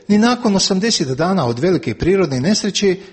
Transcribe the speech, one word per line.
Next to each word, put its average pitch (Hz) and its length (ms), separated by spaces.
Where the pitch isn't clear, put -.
ni 208 100
nakon 233 380
osamdeset 190 520
dana 156 380
od 117 140
velike 151 360
prirodne 160 440
nesreće 196 560